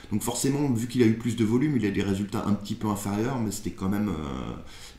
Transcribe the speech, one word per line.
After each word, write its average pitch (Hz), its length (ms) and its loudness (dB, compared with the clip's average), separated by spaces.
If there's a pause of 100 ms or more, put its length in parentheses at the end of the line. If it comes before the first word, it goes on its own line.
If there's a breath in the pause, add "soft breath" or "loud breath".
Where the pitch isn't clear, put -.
(120 loud breath)
Donc 107 100 0
forcément, 139 480 0
vu 117 160 0
qu'il 123 160 2
a 110 40 8
eu 113 120 4
plus 117 160 -2
de 117 100 2
volume, 131 320 2
il 104 100 2
a 95 40 2
des 98 140 2
résultats 98 420 0
un 101 60 4
petit - 240 -2
peu 110 100 -4
inférieurs, 107 540 -2
mais 107 100 0
c'était - 220 -4
quand 95 160 -4
même, 104 220 0
euh, 67 440 -6 (440 loud breath)